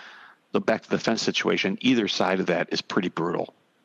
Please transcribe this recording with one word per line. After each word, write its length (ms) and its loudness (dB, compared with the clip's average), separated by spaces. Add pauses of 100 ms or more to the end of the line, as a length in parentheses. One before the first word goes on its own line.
(520)
the 80 2
back 220 0
to 80 -10
the 80 0
fence 240 -2
situation, 600 0
either 260 4
side 320 0
of 60 0
that 260 0
is 80 -2
pretty 300 -2
brutal. 420 -4 (320)